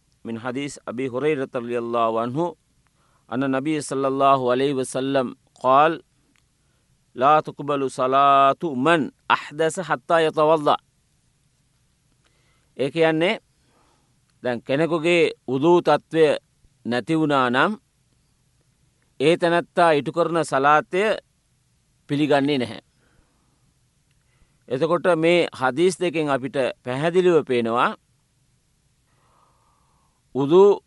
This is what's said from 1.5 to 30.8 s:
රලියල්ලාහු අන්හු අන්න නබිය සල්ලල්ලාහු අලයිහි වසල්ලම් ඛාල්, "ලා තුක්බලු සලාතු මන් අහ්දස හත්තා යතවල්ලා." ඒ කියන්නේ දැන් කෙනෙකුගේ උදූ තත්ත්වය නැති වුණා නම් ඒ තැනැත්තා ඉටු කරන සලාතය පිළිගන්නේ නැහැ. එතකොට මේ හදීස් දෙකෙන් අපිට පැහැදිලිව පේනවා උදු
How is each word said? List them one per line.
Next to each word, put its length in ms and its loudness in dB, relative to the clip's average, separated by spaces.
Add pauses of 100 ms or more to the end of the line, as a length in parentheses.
රලියල්ලාහු 640 -2
අන්හු 280 -4 (840)
අන්න 160 -4
නබිය 340 -4
සල්ලල්ලාහු 680 0
අලයිහි 260 0
වසල්ලම් 520 -4 (240)
ඛාල්, 400 2 (1200)
"ලා 240 4
තුක්බලු 480 -6
සලාතු 880 2
මන් 260 2 (240)
අහ්දස 520 -2
හත්තා 420 -2
යතවල්ලා." 600 2 (2000)
ඒ 140 -4
කියන්නේ 500 0 (1000)
දැන් 200 -4
කෙනෙකුගේ 640 0 (200)
උදූ 360 2
තත්ත්වය 460 0 (600)
නැති 300 -2
වුණා 320 0
නම් 240 2 (1500)
ඒ 160 2
තැනැත්තා 560 0
ඉටු 200 -2
කරන 300 -2
සලාතය 600 0 (1080)
පිළිගන්නේ 480 0
නැහැ. 240 -6 (1900)
එතකොට 460 -2
මේ 380 2
හදීස් 440 0
දෙකෙන් 320 -4
අපිට 280 -4 (220)
පැහැදිලිව 640 0
පේනවා 480 0 (2500)
උදු 280 4 (240)